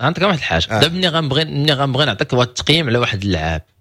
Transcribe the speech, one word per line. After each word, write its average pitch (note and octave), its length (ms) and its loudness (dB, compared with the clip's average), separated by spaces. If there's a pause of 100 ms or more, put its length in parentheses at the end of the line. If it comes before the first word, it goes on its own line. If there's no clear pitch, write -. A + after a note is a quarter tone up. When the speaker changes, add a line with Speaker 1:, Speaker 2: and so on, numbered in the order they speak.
Speaker 1:
نعطيك E3 220 0
واحد G3 140 2
الحاجه. - 340 -2
Speaker 2:
آه. A2 80 0
Speaker 1:
دابا E3 160 2
ملي F#3 120 0
غنبغي، D#3 380 0
ملي D3 280 0
غنبغي C#3 320 0
نعطيك A#2+ 280 -2
واحد B2 140 4
التقييم D3+ 400 0
على A#2 100 2
واحد A2+ 260 -2
اللعاب، D#2+ 380 0 (200)